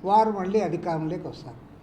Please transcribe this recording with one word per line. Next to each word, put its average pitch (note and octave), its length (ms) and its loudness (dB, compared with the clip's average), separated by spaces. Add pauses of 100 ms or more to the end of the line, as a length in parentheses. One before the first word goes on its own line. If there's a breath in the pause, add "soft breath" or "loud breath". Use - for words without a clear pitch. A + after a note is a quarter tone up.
వారు G#3+ 280 4
మళ్ళీ G3 300 0
అధికారంలోకి D#3+ 640 -2
వస్తారు. - 420 -14 (120)